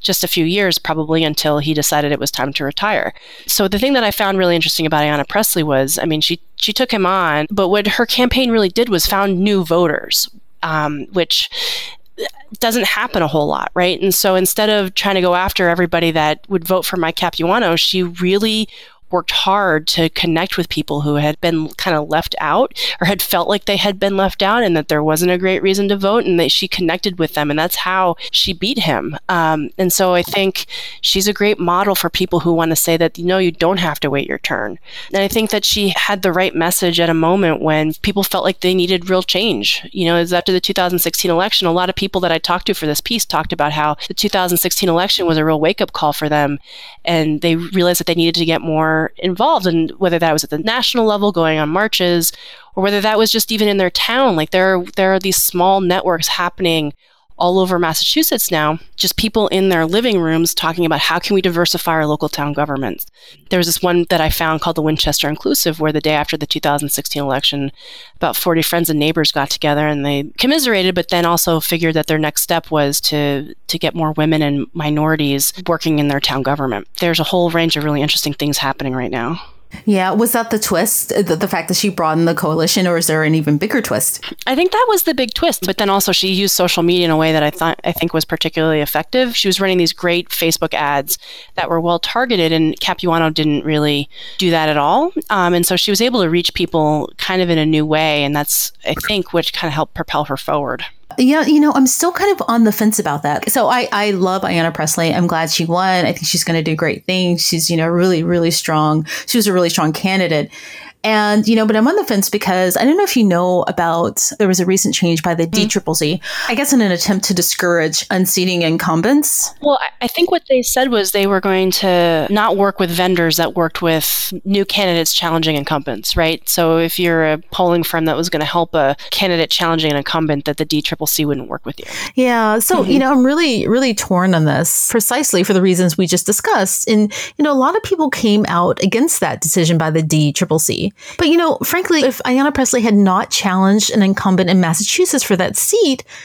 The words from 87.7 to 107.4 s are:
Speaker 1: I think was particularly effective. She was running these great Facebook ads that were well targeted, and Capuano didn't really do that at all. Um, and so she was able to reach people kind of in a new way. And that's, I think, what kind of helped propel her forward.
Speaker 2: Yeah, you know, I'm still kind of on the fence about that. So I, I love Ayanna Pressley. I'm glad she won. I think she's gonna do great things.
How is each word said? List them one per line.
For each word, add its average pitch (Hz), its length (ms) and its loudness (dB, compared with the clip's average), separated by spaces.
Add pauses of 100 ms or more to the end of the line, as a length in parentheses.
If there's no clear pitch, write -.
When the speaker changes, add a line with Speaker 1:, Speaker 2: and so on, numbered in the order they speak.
Speaker 1:
I - 80 -2
think 170 220 -4
was 160 140 -2
particularly 160 560 0
effective. 233 520 -2
She - 140 -2
was 185 140 0
running 185 160 2
these 170 160 0
great 175 340 -2
Facebook 165 460 -2
ads 143 420 -2 (380)
that 170 160 -4
were 165 100 0
well 170 180 0
targeted, 214 540 0
and 160 280 0
Capuano 165 500 0
didn't 151 340 0
really 147 460 0 (260)
do 180 140 0
that 160 180 2
at 151 80 2
all. 196 340 2 (200)
Um, 180 240 2
and 175 100 2
so 185 120 0
she - 140 0
was 202 120 2
able 240 180 0
to 175 80 2
reach 170 240 0
people 156 640 0
kind 185 240 -2
of 180 80 0
in 170 80 2
a 156 80 2
new 156 220 2
way. 151 380 0
And 143 120 -2
that's, - 360 -2 (120)
I - 80 -2 (160)
think, 202 240 -4
what 170 220 -2
kind 165 160 -4
of 139 40 -4
helped 156 200 -4
propel 151 300 -4
her 139 120 -6
forward. 139 480 -4 (340)
Speaker 2:
Yeah, 277 260 4
you 302 160 4
know, 302 140 4
I'm 262 120 4
still 339 240 0
kind 392 220 0
of 254 160 -2
on 226 160 4
the 208 80 4
fence 214 260 0
about 151 240 -2
that. 147 280 -2
So 214 180 2
I, 247 240 0
I 208 200 0
love 185 320 0
Ayanna 165 280 0
Pressley. 160 400 -2
I'm 175 140 2
glad 165 240 0
she 165 160 -2
won. 180 400 0
I 110 80 0
think - 100 -10
she's - 180 -2
gonna 165 200 0
do 156 120 -2
great 156 300 -2
things. 180 420 0